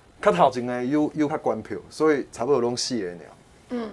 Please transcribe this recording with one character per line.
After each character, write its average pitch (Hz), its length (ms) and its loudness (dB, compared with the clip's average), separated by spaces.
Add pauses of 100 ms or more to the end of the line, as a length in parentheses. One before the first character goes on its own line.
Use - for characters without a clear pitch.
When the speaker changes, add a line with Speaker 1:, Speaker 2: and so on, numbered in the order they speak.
(220)
Speaker 1:
较 202 100 4
头 170 200 6
前 120 160 -4
的 123 160 -4
有， 147 320 2
有 151 120 2
较 151 140 -4
悬 110 200 -2
票， 101 160 -10 (120)
所 156 240 2
以 131 180 -2
差 120 140 -6
不 135 60 2
多 135 80 4
拢 120 160 0
四 120 240 -4
个 90 100 -4
尔。 87 80 -12 (520)
Speaker 2:
嗯。 233 240 -6